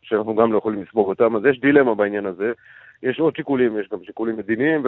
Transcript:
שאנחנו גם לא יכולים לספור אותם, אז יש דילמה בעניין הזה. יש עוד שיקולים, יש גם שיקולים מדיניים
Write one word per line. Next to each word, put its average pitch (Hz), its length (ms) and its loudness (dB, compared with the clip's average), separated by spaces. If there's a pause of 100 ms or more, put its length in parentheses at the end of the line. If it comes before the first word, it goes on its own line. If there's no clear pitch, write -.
שאנחנו 110 340 -2
גם 113 180 4
לא 104 40 2
יכולים 101 260 -4
לספור 98 260 0
אותם, 113 260 2
אז 104 100 -2
יש 131 140 2
דילמה 135 360 4
בעניין 101 300 -2
הזה. 98 260 -4 (520)
יש 131 160 -4
עוד 156 160 0
שיקולים, 127 440 0
יש 98 120 -8
גם 101 140 -8
שיקולים 113 320 -6
מדיניים 120 500 -2